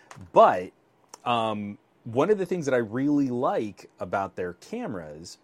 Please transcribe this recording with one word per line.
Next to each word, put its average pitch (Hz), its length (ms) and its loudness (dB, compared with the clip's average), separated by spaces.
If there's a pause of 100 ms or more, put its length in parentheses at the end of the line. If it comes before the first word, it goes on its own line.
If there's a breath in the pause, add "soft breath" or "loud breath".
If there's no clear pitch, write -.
(340 loud breath)
But, 123 380 6 (520)
um, 107 540 -2 (300)
one 131 220 0
of 214 80 4
the 190 80 -2
things 175 200 -4
that 131 80 0
I 123 40 4
really 135 520 0
like 123 600 -4 (100)
about 98 380 -4
their 90 160 -6
cameras 90 920 -12